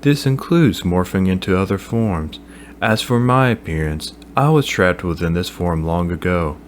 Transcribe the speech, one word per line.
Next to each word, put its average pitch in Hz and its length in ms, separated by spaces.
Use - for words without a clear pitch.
This 143 240
includes 135 560
morphing 90 460
into 92 300
other 98 200
forms. 92 600
As 110 220
for 123 160
my 123 300
appearance, 80 640
I 143 140
was 156 160
trapped 90 360
within 85 300
this 87 160
form 85 360
long 85 260
ago. 85 580